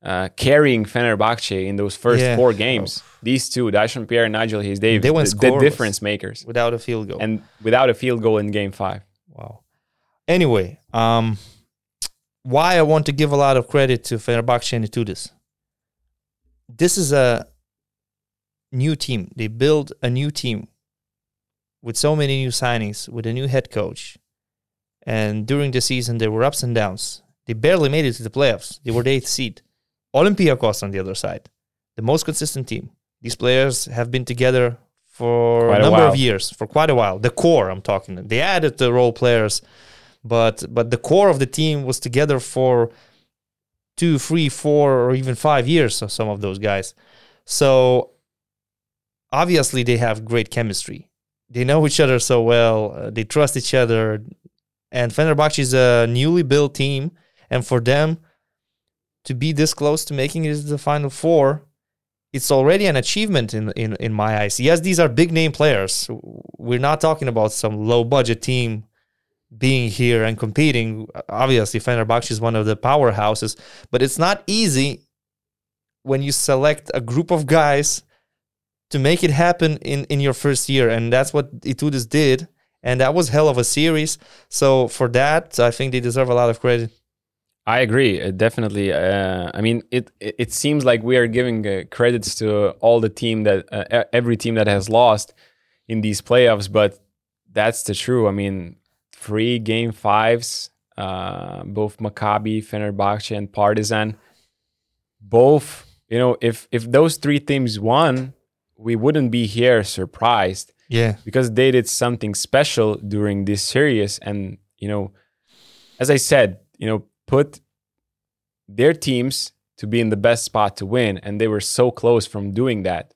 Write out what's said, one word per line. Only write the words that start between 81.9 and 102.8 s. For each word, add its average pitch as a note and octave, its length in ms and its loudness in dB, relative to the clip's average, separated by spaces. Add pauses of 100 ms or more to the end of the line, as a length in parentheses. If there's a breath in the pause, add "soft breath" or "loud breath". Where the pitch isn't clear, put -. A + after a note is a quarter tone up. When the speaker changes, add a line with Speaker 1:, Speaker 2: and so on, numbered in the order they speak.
Speaker 2:
did. D3 380 2 (360)
And B2+ 180 -2
that C3 140 2
was E3 160 0
hell D3+ 180 4
of C3 80 0
a B2 80 0
series. D#3 540 0 (320 soft breath)
So C3 380 4
for B2+ 200 -2
that, D3 500 0
I A#2+ 120 4
think C3 220 -6
they B2+ 80 0
deserve B2 280 -2
a B2 60 2
lot A#2+ 160 2
of A#2 100 -4
credit. A#2 300 0 (760)
Speaker 1:
I A#2 140 0
agree. A#2 420 2
Uh, G2 80 -4
definitely. G2+ 640 -2
Uh, F#2 580 -2
I - 80 -8
mean, A2+ 300 0
it, B2 200 -4 (100)
it, G#2 180 -10
it A2+ 160 -6
seems D3 320 -2
like A#2 160 2
we B2+ 160 2
are A#2+ 80 4
giving, A2+ 400 -2
uh, G2 240 -4
credits A#2+ 460 0
to G#2 340 0 (100)
all A#2 200 4
the A2 100 0
team A2 320 -4
that, G2 280 0
uh, G#2 140 -6 (200)
e-, - 100 -12
every A#2+ 240 0
team A#2 160 -4
that G#2+ 140 2
has G2+ 200 0
lost A2+ 460 2 (520)
in A2+ 140 -4
these G#2 220 -2
playoffs, A2+ 500 4
but G#2 260 2 (540)
that's A2 300 -2
the G#2 120 -6
true. A#2+ 320 0
I G2+ 40 2
mean, G2 460 -6 (380)
three A2+ 440 -4
game A2+ 340 -2
fives, A2 800 -2 (260)
uh, F#2 680 -10
both G#2 340 -6
Maccabi, G#2+ 640 -4
Fenerbahce, G#2 720 -4